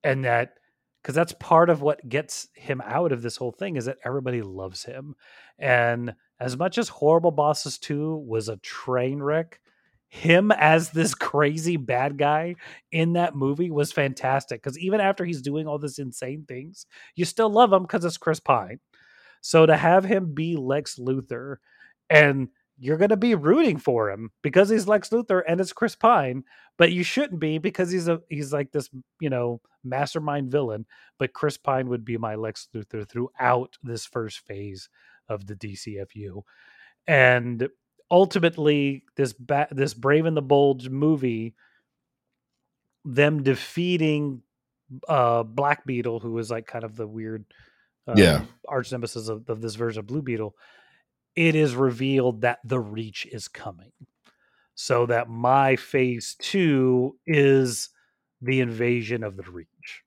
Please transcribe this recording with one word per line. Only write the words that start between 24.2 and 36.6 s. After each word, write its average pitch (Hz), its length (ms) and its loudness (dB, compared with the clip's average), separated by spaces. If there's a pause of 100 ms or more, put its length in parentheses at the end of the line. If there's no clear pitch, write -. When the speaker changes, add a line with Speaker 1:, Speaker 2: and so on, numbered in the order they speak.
Speaker 1:
because 185 260 4
he's 214 180 0
Lex 208 220 0
Luthor 214 380 0
and 170 120 0
it's 185 140 -4
Chris - 220 -2
Pine, 139 480 2 (340)
but 170 160 6
you 180 100 0
shouldn't 226 380 -2
be 156 160 0
because 185 340 -2
he's 175 160 -2
a, 165 220 0
he's, 147 240 -6
like, 143 180 -4
this, 147 180 -4 (300)
you 156 120 -4
know, 120 280 -2 (240)
mastermind 143 680 -4
villain. 113 340 -2 (320)
But 135 160 -4
Chris - 240 -2
Pine 131 320 -2
would 117 160 -4
be 117 120 -6
my 110 180 -6
Lex 110 380 -10
Luthor 107 360 -10
throughout 123 760 -2
this 117 220 -10
first 110 360 -10
phase 101 480 -14 (380)
of 101 200 -10
the 104 80 -12
D 101 200 -14
C 101 240 -14
F 95 160 -14
U. 101 300 -14 (600)